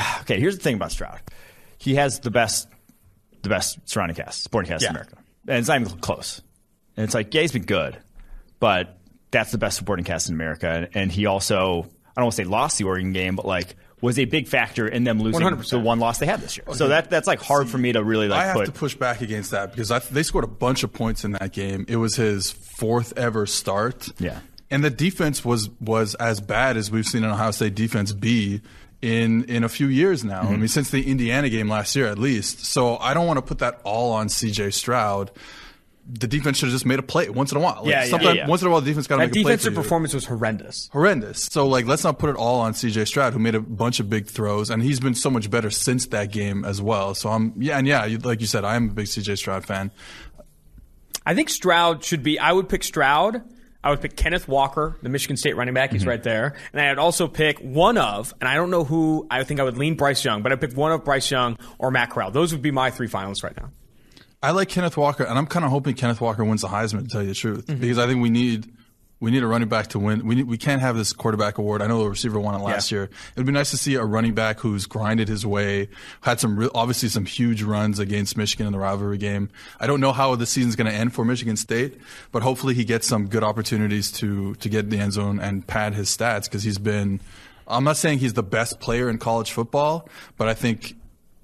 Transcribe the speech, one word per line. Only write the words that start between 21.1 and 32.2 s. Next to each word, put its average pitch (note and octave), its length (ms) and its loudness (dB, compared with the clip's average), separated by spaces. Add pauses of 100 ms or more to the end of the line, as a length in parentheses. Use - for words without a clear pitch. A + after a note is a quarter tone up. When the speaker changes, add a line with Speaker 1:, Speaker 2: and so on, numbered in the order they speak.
Speaker 3:
in G#2 80 -2
that G2 200 -6
game. G2 340 -4
It A#2 100 -2
was A2+ 200 0
his G#2 340 0
fourth A#2 680 -2
ever A2+ 260 0
start. G#2 640 -2 (100)
Speaker 1:
Yeah. F2 220 -4 (300)
Speaker 3:
And C#3 120 0
the D3+ 80 4
defense D3+ 540 0
was, A2+ 240 0 (120)
was A2 340 0
as A2+ 260 0
bad A2+ 380 0
as G#2 120 -4
we've A2 160 0
seen A2+ 180 0
an A2 60 0
Ohio A2 200 0
State G#2+ 240 0
defense G#2+ 400 0
be G#2 480 0 (400)
in, A2+ 420 2
in A#2+ 200 0
a A2+ 40 2
few C#3 200 0
years C#3 360 4
now. G2 160 -4
I G2 60 -2
Speaker 2:
Mm-hmm. G#2 140 2
Speaker 3:
mean, A2 80 2
since C#3 220 0
the C3+ 160 0
Indiana C3 440 2
game G#2+ 180 0
last G#2+ 260 0
year C3+ 120 2
at G#2 120 -2
least. A#2 460 -2